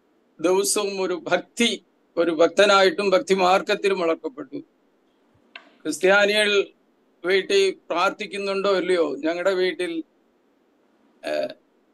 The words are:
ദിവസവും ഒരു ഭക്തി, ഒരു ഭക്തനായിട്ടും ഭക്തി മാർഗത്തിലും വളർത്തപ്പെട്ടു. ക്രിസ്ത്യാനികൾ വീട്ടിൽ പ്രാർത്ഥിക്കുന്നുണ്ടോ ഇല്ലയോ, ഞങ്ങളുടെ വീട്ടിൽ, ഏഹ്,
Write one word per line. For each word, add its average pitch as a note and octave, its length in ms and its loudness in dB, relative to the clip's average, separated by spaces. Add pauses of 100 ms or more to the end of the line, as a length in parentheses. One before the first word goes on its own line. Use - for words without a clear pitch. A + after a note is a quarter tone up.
(460)
ദിവസവും G3 500 0 (100)
ഒരു F3+ 100 -2 (140)
ഭക്തി, F#3 380 0 (540)
ഒരു E3+ 180 0
ഭക്തനായിട്ടും G3 720 4
ഭക്തി F3+ 280 0
മാർഗത്തിലും G3 640 0
വളർത്തപ്പെട്ടു. D#3 560 -6 (1200)
ക്രിസ്ത്യാനികൾ G3+ 680 2 (800)
വീട്ടിൽ F#3+ 320 0 (300)
പ്രാർത്ഥിക്കുന്നുണ്ടോ G3 880 -2
ഇല്ലയോ, F3 260 0 (200)
ഞങ്ങളുടെ F3 340 -2
വീട്ടിൽ, F3+ 320 -2 (1400)
ഏഹ്, D2 200 -6 (420)